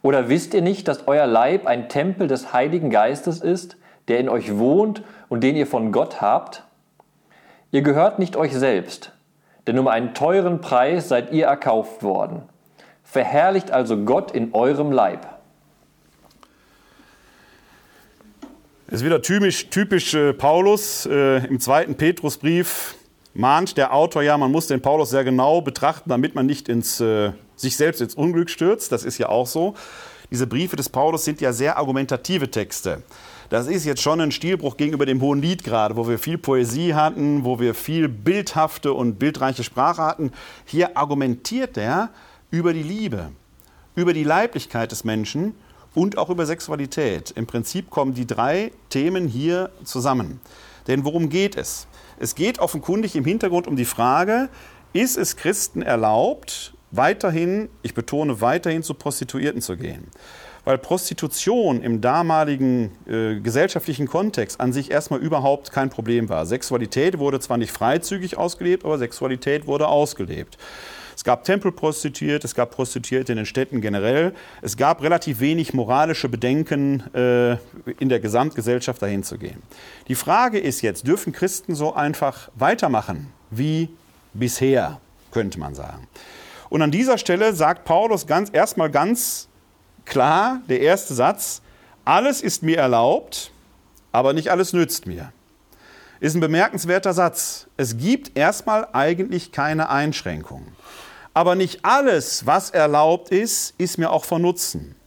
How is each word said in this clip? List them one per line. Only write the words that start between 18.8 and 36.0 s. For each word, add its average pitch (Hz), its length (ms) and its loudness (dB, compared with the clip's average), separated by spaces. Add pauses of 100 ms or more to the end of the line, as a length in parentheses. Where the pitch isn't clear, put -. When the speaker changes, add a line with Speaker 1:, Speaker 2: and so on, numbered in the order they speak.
Speaker 2:
Es - 140 -6
ist 123 40 -4
wieder 160 180 2
typisch, 196 480 0
typisch, 196 440 0
äh, 147 180 4
Paulus, 190 760 2
äh, 135 380 4
im 135 140 0
zweiten 139 380 2
Petrusbrief 165 1000 0 (400)
mahnt 147 420 2
der 135 160 2
Autor, 156 300 2
ja, 147 160 4
man 135 140 2
muss 165 160 0
den 131 120 2
Paulus 143 300 2
sehr 135 140 2
genau 131 380 4
betrachten, 147 480 -2
damit 131 260 0
man 131 100 2
nicht 143 220 -2
ins, 117 320 -2
äh, 107 320 2 (240)
sich 131 200 -4
selbst 160 240 2
ins 117 140 -4
Unglück 170 360 0
stürzt. 202 420 0
Das 117 100 -2
ist - 160 -8
ja 113 120 0
auch 123 180 2
so. 180 260 -2 (560)
Diese 127 160 -2
Briefe 165 300 -4
des 139 120 -6
Paulus 156 360 0
sind 151 160 -4
ja 131 120 2
sehr 135 240 0
argumentative 135 760 -2
Texte. 92 500 -6 (460)
Das 123 200 0
ist 170 160 -2
jetzt 139 180 -2
schon 156 180 2
ein 151 120 0
Stilbruch 165 440 -4
gegenüber 143 300 0
dem 131 140 2
Hohen 143 200 2
Lied 175 220 -2
gerade, 110 340 0
wo 117 120 -2